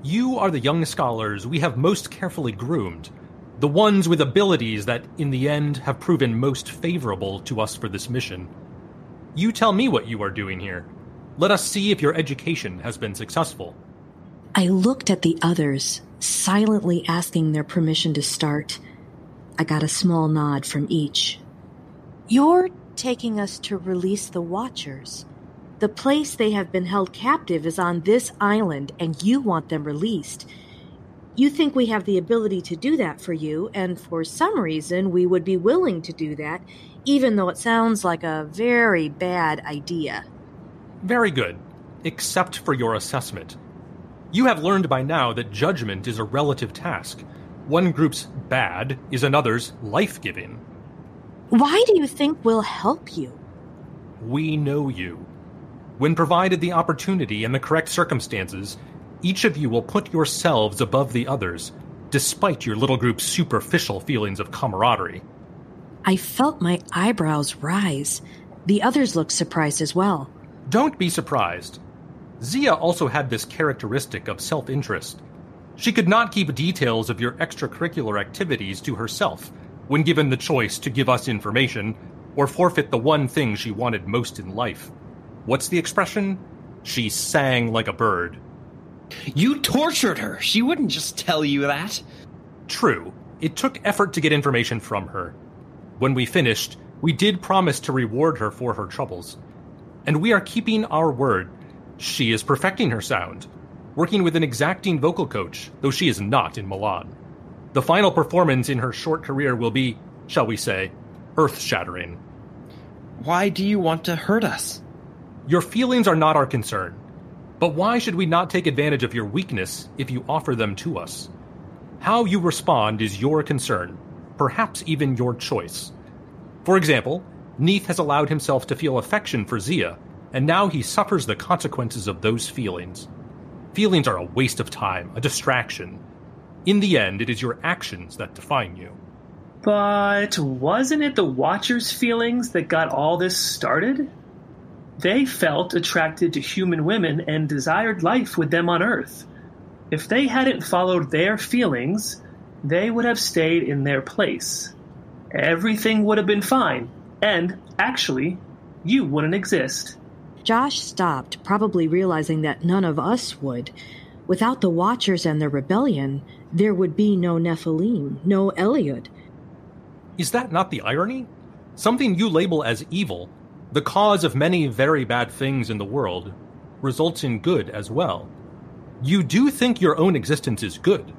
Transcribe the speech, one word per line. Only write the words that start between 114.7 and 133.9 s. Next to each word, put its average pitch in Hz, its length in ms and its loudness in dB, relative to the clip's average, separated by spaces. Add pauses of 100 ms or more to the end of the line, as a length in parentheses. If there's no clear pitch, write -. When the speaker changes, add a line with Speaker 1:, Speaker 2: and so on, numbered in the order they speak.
Speaker 1:
Your 165 140 4
feelings 240 460 4
are 175 80 6
not 156 200 6
our 143 100 6
concern. 104 480 -2 (640)
But 165 140 2
why 202 240 2
should 226 180 -2
we 180 120 2
not 170 220 2
take 180 180 2
advantage 143 360 2
of 120 120 -2
your 113 100 -2
weakness 104 720 -4
if 131 140 -4
you 123 180 -4
offer 151 260 0
them 107 220 -2
to - 220 -6
us? - 300 -12 (720)
How 226 260 2
you 190 140 2
respond 117 640 2
is 98 180 -2
your 147 240 2
concern, 101 540 -2 (400)
perhaps 147 480 0
even 143 320 0
your 123 160 0
choice. - 580 -6 (720)
For 185 140 6
example, 151 460 2 (340)
Neith 185 300 2
has 175 100 -2
allowed 147 320 2
himself 143 380 0
to 135 80 0
feel 131 240 0
affection 131 460 -2
for 113 140 -4
Zia, 98 380 -2 (360)
and 135 120 0
now 185 220 4
he 151 160 -2
suffers 196 420 0
the 104 100 0
consequences 120 720 -4
of 87 140 -4
those 113 260 0
feelings. 90 600 -8 (640)
Feelings 185 340 4